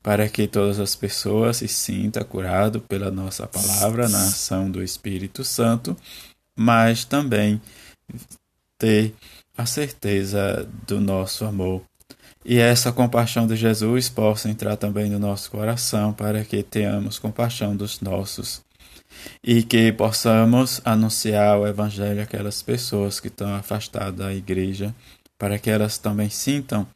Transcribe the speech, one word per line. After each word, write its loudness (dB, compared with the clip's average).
para 2
que 0
todas 0
as -2
pessoas 0
se -6
sintam -4
curadas 0
pela -4
nossa -8
palavra, 0
na 0
ação -2
do -4
Espírito -8
Santo, 0
mas 4
também 2
ter 4
a -2
certeza -2
do -2
nosso -2
amor. -2
E 4
essa 4
compaixão 2
de 0
Jesus 2
possa 2
entrar -2
também -2
no -2
nosso -4
coração, -2
para -2
que -2
tenhamos -2
compaixão -2
dos -6
nossos. -6
E 4
que 6
possamos 4
anunciar 4
o 2
Evangelho -2
àquelas -6
pessoas -2
que -10
estão -6
afastadas -6
da -6
igreja, -4
para -2
que -2
elas 2
também -2
sintam -2